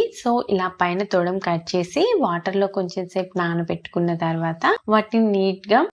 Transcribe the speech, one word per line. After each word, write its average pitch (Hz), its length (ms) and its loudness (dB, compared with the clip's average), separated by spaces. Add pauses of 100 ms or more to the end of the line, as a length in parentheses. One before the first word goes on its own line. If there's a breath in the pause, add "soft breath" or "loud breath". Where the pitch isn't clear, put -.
(160)
So - 160 -2 (180)
ఇలా 185 260 0
పైన 180 280 0
తొడం 180 360 0
కట్ 170 280 -2
చేసి 180 360 0 (140)
వాటర్‌లో 196 500 0
కొంచెం 185 420 -6
సేపు 185 260 -6
నానబెట్టుకున్న 170 800 -2
తర్వాత 165 460 -2 (260)
వాటిని 214 420 2
నీట్‌గా 196 500 2 (140)